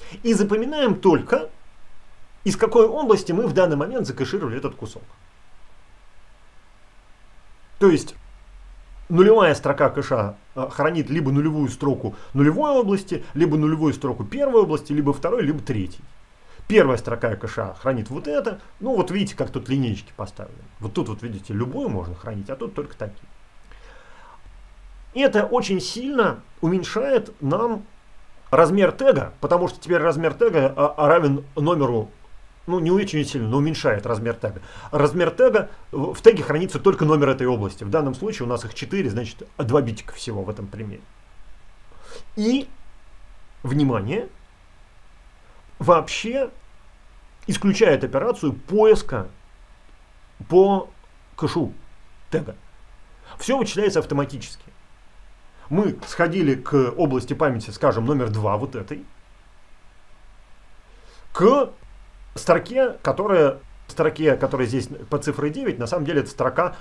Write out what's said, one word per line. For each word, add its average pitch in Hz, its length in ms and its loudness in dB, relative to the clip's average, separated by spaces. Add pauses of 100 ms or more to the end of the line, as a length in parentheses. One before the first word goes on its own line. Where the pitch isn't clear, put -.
(240)
И 233 100 2
запоминаем 220 600 2
только, - 540 2 (960)
из 202 120 0
какой 220 300 6
области 226 460 2
мы 214 160 0
в 139 60 -2
данный 175 240 4
момент 185 300 -2
закэшировали 135 500 -4
этот - 180 -6
кусок. - 280 -14 (2750)
То 202 100 8
есть - 260 2 (920)
нулевая 185 460 8
строка 139 340 2
кэша, 113 460 -2 (200)
э, 131 160 -6
хранит 151 380 0
либо 143 220 0
нулевую 147 380 0
строку 131 460 -4 (180)
нулевой 170 380 4
области, 196 520 0 (100)
либо 156 240 4
нулевую 156 360 2
строку 123 300 -4
первой 240 400 4
области, 156 280 -2
либо 147 220 2
второй, 202 300 -2
либо 147 160 -2
третьей. - 440 -6 (640)
Первая 151 300 4
строка 113 380 -4
кэша 101 400 -8
хранит 131 340 -4
вот 147 180 -8
это. 277 320 -2 (200)
Ну 247 160 -2
вот 180 140 0
видите, 196 260 -2
как - 160 -4
тут 113 180 -8
линейки 127 480 -2
поставлены. - 460 -14 (160)
Вот 104 140 -8
тут - 140 -2
вот 104 140 -10
видите, 107 320 -10
любую 131 360 -4
можно 87 240 -6
хранить, 101 360 -10
а 135 60 -8
тут - 200 -12
только 147 220 -10
такие. 101 300 -12 (1900)
И - 20 -4
это 277 260 4
очень 196 360 0
сильно 233 600 -2 (200)
уменьшает 208 800 0
нам 202 420 -2 (680)
размер 175 400 6
тега, 139 500 2
потому 175 260 2
что - 120 -10
теперь 175 180 0
размер 160 380 2
тега, 147 420 2
а, 143 180 2
а, 147 120 4
равен 147 360 4 (120)
номеру, 139 560 0 (560)
ну 180 120 0
не 165 120 0
очень 190 340 0
сильно, 120 220 -4
но 123 100 0
уменьшает 143 480 0
размер 113 300 -2
тега. - 260 -8 (300)
Размер 151 400 2
тега, 220 400 2 (200)
в, 147 220 -4
в - 80 -12
теге 202 220 2
хранится 151 340 -4
только 190 260 0
номер 151 260 2
этой 131 180 -2
области. 107 360 -4
В 101 60 -10
данном 143 240 -2
случае 175 320 -8
у 120 40 -6
нас 117 140 -4
их 107 120 -12
четыре, 190 340 -4
значит 113 380 -8 (100)
два 127 240 2
битика 113 320 -8
всего 101 300 -10
в 101 80 -8
этом 101 160 -10
примере. 104 340 -14 (1300)
И, 240 340 0 (960)
внимание, 135 640 0 (1500)
вообще 214 720 2 (960)
исключает 196 560 4
операцию 151 500 -2
поиска 208 760 2 (1160)
по 190 440 6 (460)
кэшу 147 360 -2 (560)
тега. 135 260 -4 (840)
Все 262 180 0
вычисляется 202 400 0
автоматически. 143 720 -4 (1000)
Мы 180 380 0
сходили 170 480 2
к 131 400 0
области 135 380 0
памяти, 123 380 -2
скажем, 113 340 0
номер 127 240 0
два, 104 260 0
вот 131 200 -6
этой, 107 300 -12 (2250)
к 254 400 4 (640)
строке, 240 560 2 (100)
которая, 151 580 2 (280)
строке, 156 500 2
которая 127 280 0
здесь 117 220 -2 (220)
по 147 80 -2
цифре 143 320 -2
девять, 233 280 -4
на 120 80 -4
самом 151 200 -2
деле 147 160 0
это 131 80 -6
строка 135 520 -2